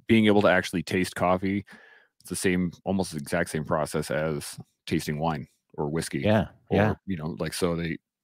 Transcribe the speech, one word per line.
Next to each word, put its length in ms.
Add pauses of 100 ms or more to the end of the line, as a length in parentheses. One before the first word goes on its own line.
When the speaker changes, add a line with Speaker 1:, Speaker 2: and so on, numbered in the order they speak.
Speaker 1:
being 200
able 160
to 60
actually 340
taste 320
coffee. 500 (560)
It's 80
the 60
same, 360 (140)
almost 280
the 40
exact 320
same 160
process 460
as 440 (300)
tasting 320
wine 300 (260)
or 160
whiskey 300
Speaker 2:
Yeah, 300 (200)
Speaker 1:
or, 80
Speaker 2:
yeah. 160 (140)
Speaker 1:
you 100
know, 220
like, 140
so 220
they, 220 (260)